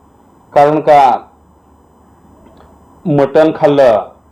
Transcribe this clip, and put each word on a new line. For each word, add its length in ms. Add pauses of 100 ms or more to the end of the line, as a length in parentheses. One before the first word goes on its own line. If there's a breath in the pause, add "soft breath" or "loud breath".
(540)
कारण 260
का, 380 (1900)
मटण 500
खाल्लं, 500 (260)